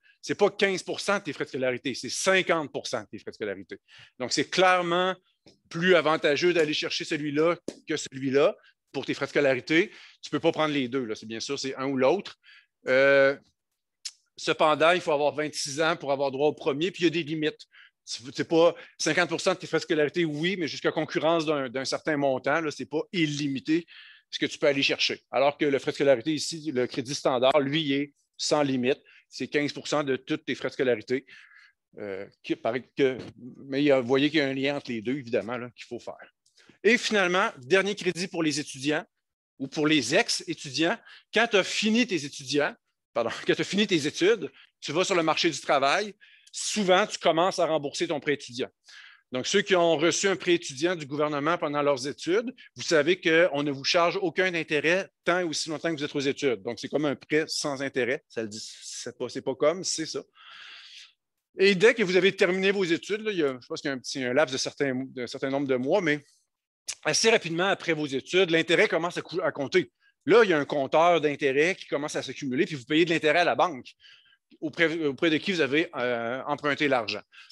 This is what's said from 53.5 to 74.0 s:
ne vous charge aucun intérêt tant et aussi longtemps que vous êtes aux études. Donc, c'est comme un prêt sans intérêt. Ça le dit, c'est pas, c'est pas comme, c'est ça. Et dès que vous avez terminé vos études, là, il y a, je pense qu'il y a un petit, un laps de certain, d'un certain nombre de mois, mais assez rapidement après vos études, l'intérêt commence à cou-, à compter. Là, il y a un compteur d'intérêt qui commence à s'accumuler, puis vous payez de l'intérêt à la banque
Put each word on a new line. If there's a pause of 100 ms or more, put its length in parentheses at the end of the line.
ne
vous
charge
aucun
intérêt (160)
tant
et
aussi
longtemps
que
vous
êtes
aux
études.
Donc,
c'est
comme
un
prêt
sans
intérêt.
Ça
le
dit, (220)
c'est
pas,
c'est
pas
comme,
c'est
ça. (1400)
Et
dès
que
vous
avez
terminé
vos
études,
là,
il
y
a,
je
pense
qu'il
y
a
un
petit,
un
laps
de
certain, (120)
d'un
certain
nombre
de
mois,
mais (840)
assez
rapidement
après
vos
études,
l'intérêt
commence
à
cou-,
à
compter. (360)
Là,
il
y
a
un
compteur
d'intérêt
qui
commence
à
s'accumuler,
puis
vous
payez
de
l'intérêt
à
la
banque (760)